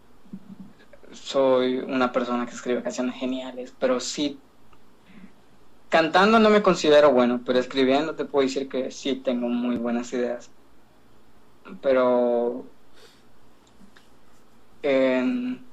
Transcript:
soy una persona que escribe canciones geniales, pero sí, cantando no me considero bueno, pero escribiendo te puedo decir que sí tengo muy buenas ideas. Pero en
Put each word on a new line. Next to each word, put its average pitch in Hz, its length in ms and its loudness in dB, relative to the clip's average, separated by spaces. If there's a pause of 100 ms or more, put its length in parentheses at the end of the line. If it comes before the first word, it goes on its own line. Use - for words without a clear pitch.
(1120)
soy 131 640 0
una 127 340 -2
persona 120 360 -2
que - 80 -16
escribe 120 280 -4
canciones 127 320 -6
geniales, 127 640 -10
pero 127 220 0
sí, 143 400 -6 (1500)
cantando 185 520 4
no 214 100 6
me 208 120 6
considero 147 500 6
bueno, 123 340 2
pero 127 140 2
escribiendo 135 560 0
te 147 80 -4
puedo 139 200 0
decir 135 240 -4
que 131 220 -6
sí - 240 -6
tengo 123 320 -4
muy 120 300 -2
buenas 120 360 -4
ideas. 120 380 -6 (1300)
Pero 123 840 0 (2250)
en 127 920 0